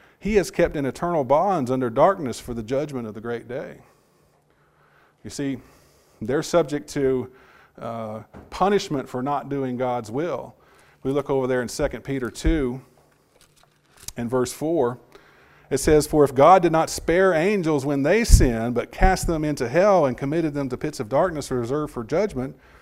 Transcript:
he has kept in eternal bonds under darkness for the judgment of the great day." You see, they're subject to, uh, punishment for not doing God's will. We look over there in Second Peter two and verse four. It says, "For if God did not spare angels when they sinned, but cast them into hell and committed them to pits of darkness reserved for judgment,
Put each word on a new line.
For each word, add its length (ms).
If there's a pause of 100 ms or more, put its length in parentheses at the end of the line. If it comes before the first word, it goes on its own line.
(180)
he 180
has 140
kept 280
in 80
eternal 400
bonds 440
under 200
darkness 500
for 140
the 100
judgment 420
of 80
the 60
great 300
day." 300 (1400)
You 80
see, 280 (640)
they're 200
subject 500
to, 380 (480)
uh, 440 (280)
punishment 600
for 120
not 280
doing 260
God's 340
will. 460 (480)
We 80
look 180
over 160
there 160
in 60
Second 380
Peter 240
two 520 (1300)
and 140
verse 240
four. 460 (720)
It 100
says, 280
"For 160
if 100
God 280
did 100
not 180
spare 440
angels 520
when 180
they 200
sinned, 520
but 180
cast 340
them 160
into 240
hell 380
and 120
committed 360
them 160
to 80
pits 240
of 80
darkness 420
reserved 400
for 140
judgment, 520 (240)